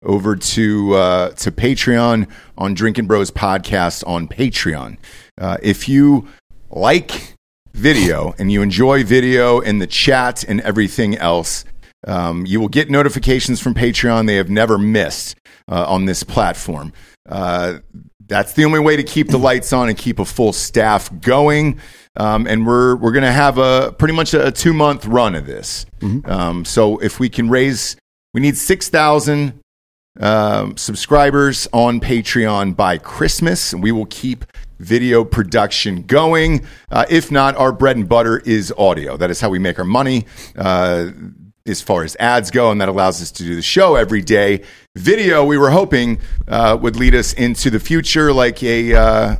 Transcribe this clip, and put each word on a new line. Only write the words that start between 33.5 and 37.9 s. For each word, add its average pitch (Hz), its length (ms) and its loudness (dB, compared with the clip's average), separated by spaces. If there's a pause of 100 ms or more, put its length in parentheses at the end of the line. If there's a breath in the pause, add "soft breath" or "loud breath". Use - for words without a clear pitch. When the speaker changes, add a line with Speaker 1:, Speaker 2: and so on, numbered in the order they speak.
Speaker 1:
and 90 120 -6
we 110 80 2
will 110 160 -4
keep - 380 -10 (340 soft breath)
video 117 440 2
production 104 800 -2
going. 160 640 2 (260 loud breath)
Uh, 120 180 2
if 160 220 0
not, 139 240 2
our 131 160 2
bread 131 240 0